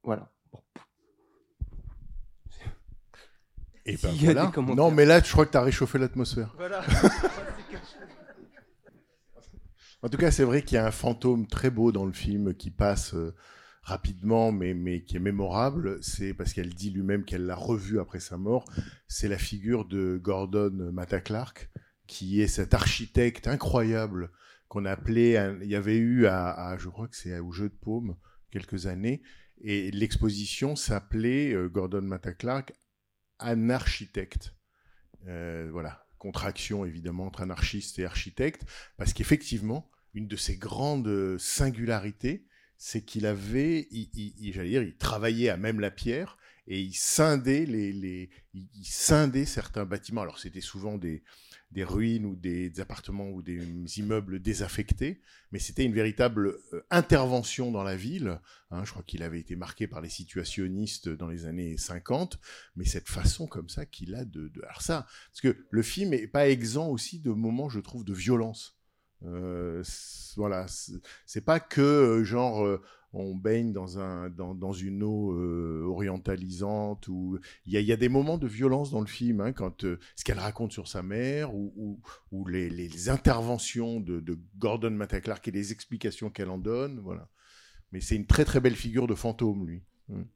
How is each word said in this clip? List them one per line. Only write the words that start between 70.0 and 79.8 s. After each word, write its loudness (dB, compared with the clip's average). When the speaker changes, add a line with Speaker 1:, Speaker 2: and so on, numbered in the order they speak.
Speaker 2:
voilà, -2
c'est, -12
c'est -8
pas 4
que, 0
euh, 8
genre... 2
Euh, 2
on -6
baigne 2
dans -6
un, -6
dans, -8
dans -4
une -4
eau, 0
euh, -2
orientalisante, -4
ou -4
il -4
y 2
a, 6
il 2
y 4
a 6
des 4
moments 4
de -2
violence 0
dans 0
le -2
film, 0
hein, -2
quand, -6